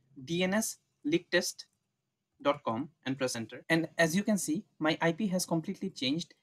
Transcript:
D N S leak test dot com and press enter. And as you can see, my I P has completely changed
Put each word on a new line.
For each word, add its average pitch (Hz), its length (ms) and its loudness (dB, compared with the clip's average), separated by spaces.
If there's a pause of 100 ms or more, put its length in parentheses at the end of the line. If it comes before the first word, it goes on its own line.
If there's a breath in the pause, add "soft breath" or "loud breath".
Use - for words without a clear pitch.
(240)
D 170 200 -2
N 185 120 2
S - 220 -2 (280)
leak - 240 0
test - 380 0 (760)
dot 143 240 2
com 123 240 -2 (160)
and 131 120 -4
press 127 200 -2
enter. - 320 -10
And 165 180 2 (100)
as 165 160 4
you 196 80 2
can 208 160 2
see, 165 280 -2 (120)
my 156 240 2
I 165 120 4
P 214 140 -2
has 180 180 0
completely 185 440 -2
changed 147 520 -2